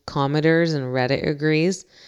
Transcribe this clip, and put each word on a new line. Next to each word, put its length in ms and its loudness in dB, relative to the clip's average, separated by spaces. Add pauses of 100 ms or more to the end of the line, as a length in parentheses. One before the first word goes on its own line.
commenters 680 2
and 180 -4
Reddit 340 0
agrees. 600 0 (220)